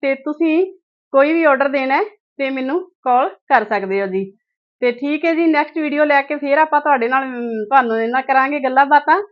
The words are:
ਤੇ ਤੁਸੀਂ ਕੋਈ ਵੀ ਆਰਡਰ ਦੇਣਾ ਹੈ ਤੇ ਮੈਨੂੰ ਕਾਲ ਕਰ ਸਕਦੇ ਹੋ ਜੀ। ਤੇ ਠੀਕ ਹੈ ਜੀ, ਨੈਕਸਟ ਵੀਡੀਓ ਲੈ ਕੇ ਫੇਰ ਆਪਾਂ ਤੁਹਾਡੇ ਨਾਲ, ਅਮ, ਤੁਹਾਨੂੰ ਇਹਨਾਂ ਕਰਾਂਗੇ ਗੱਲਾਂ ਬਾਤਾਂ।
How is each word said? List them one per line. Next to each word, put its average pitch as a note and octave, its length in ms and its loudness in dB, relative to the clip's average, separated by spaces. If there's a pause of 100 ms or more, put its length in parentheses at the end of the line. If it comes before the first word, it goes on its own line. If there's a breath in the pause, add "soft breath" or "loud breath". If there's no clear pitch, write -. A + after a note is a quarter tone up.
ਤੇ C4+ 140 0
ਤੁਸੀਂ D#4 580 -2 (380)
ਕੋਈ C#4+ 220 4
ਵੀ E4 100 0
ਆਰਡਰ C#4 240 2
ਦੇਣਾ C4+ 300 -2
ਹੈ F#4 60 0 (340)
ਤੇ C4+ 120 -4
ਮੈਨੂੰ C4+ 420 -6 (100)
ਕਾਲ B3+ 280 2
ਕਰ A#3 360 0
ਸਕਦੇ G3 360 -4
ਹੋ G3 60 -4
ਜੀ। G3 300 -6 (420)
ਤੇ B3 120 0
ਠੀਕ C#4+ 340 -4
ਹੈ E4 80 2
ਜੀ, E4 120 0
ਨੈਕਸਟ D4+ 320 0
ਵੀਡੀਓ D4+ 280 0
ਲੈ C#4+ 160 2
ਕੇ C#4+ 140 -6
ਫੇਰ C#4+ 220 -2
ਆਪਾਂ D4+ 240 2
ਤੁਹਾਡੇ C#4+ 260 0
ਨਾਲ, C4 160 0
ਅਮ, A#3+ 420 -6
ਤੁਹਾਨੂੰ A3+ 380 0
ਇਹਨਾਂ B3 180 -2
ਕਰਾਂਗੇ C4+ 380 0
ਗੱਲਾਂ C4 260 2
ਬਾਤਾਂ। D4 360 2 (100)